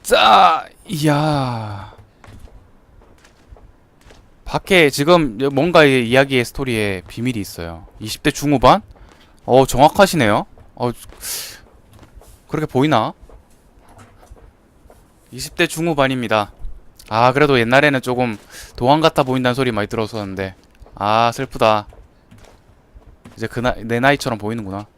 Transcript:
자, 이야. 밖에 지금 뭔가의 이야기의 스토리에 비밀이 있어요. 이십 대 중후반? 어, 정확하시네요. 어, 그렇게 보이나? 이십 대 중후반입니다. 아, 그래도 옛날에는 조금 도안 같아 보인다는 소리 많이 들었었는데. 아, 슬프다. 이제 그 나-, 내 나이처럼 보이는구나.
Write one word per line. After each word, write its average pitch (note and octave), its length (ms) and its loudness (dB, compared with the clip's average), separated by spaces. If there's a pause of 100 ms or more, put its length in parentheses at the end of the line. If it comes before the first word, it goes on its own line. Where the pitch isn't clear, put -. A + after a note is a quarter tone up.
자, - 640 4 (200)
이야. C#3 1040 -2 (2500)
밖에 D#3+ 460 2
지금 C#3+ 480 2 (160)
뭔가의 C#3 560 4
이야기의 C3 340 2
스토리에 G#2+ 640 -4
비밀이 A#2 320 -6
있어요. E2+ 480 -12 (120)
이십 G#2+ 240 -12
대 C#3+ 80 0
중후반? C#3+ 500 2 (640)
어, B2+ 200 4
정확하시네요. C#3+ 800 2 (300)
어, A#2+ 160 -4 (1600)
그렇게 D3+ 180 -6
보이나? C3+ 480 0 (2250)
이십 C3 240 -14
대 E3+ 120 0
중후반입니다. C3 840 -2 (580)
아, A#2 220 4
그래도 C#3 280 2
옛날에는 C3+ 420 2
조금 A#2+ 360 -4 (380)
도안 C#3 260 2
같아 D#3 220 2
보인다는 B2+ 300 -2
소리 B2 180 -2
많이 G#2 160 -4
들었었는데. G2+ 680 -8 (400)
아, A2 380 0
슬프다. A2 540 -2 (1500)
이제 A2 100 -8
그 - 120 -8
나-, A#2+ 160 -2
내 A2+ 240 -6
나이처럼 C3+ 380 0
보이는구나. G#2 500 -10 (100)